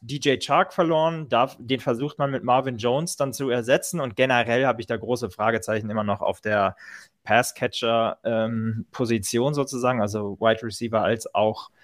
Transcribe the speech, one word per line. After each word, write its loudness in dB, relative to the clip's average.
D -8
J 0
Chark 2
verloren, 0
darf, 2
den -2
versucht -2
man 0
mit -4
Marvin 2
Jones 0
dann -2
zu -4
ersetzen. 0
Und -4
generell 2
habe 0
ich -8
da -4
große -4
Fragezeichen -2
immer -2
noch -2
auf -4
der 0
Passcatcher, 0
ähm, -2
Position 0
sozusagen, 0
also -4
Wide 4
Receiver -2
als -2
auch, 0